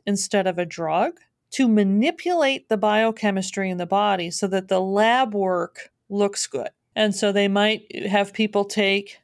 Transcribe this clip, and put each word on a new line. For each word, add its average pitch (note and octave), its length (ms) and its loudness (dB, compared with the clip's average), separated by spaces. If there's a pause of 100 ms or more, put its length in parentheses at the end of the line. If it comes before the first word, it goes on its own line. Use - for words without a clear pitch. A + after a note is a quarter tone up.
instead G3+ 400 0
of F3+ 120 -2
a F3 60 0
drug E3+ 560 -2 (300)
to C4 180 2
manipulate C4+ 1040 2
the G#3+ 80 2
biochemistry G#3 880 0
in F#3 80 -4
the F3 80 -6
body G3 460 0
so G3+ 160 -4
that F#3+ 220 -2
the F#3 120 2
lab G#3+ 540 2
work F#3 560 -2 (180)
looks G3+ 380 -2
good. - 240 -6 (260)
And G#3+ 180 2
so G3+ 160 0
they G3+ 180 2
might G#3 380 0 (200)
have G3 260 0
people G#3 320 0
take G3+ 600 -2